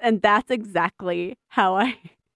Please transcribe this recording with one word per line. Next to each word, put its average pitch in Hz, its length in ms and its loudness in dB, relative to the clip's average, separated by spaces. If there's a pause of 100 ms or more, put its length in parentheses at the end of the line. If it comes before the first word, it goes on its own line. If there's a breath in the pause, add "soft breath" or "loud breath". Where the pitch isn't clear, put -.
and 220 200 2
that's 214 280 2
exactly 180 840 -4 (120)
how 190 280 2
I, 233 220 0 (380)